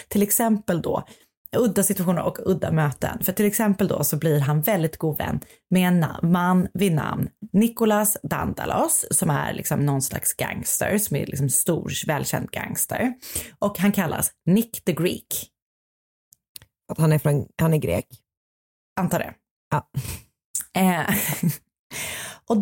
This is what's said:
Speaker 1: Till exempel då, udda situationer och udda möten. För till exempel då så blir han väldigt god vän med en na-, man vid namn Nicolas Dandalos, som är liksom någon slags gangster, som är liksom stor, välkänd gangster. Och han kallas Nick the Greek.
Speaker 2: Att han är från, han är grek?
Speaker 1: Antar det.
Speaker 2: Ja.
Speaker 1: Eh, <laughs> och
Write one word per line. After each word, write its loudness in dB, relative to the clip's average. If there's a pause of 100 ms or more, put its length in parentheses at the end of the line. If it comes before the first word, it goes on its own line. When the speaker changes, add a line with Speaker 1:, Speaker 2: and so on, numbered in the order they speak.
Speaker 1:
Till 2
exempel 0
då, -2 (540)
udda 2
situationer 0
och -2
udda 0
möten. 0
För -2
till 0
exempel 2
då 0
så -2
blir 2
han 2
väldigt 0
god -2
vän -4 (300)
med 4
en 4
na-, -2
man 4
vid 2
namn -2 (240)
Nicolas 2
Dandalos, -2
som 2
är 0
liksom -2
någon 0
slags -4
gangster, -2
som -2
är -2
liksom -2
stor, 0 (160)
välkänd -2
gangster. -4 (460)
Och -2
han 4
kallas -2 (140)
Nick 2
the 0
Greek. -4 (1400)
Speaker 2:
Att -10
han 4
är 4
från, 0 (140)
han 2
är 4
grek? -2 (920)
Speaker 1:
Antar 2
det. -8 (380)
Speaker 2:
Ja. -2 (920)
Speaker 1:
Eh, 2 (640)
<laughs> -12
och 4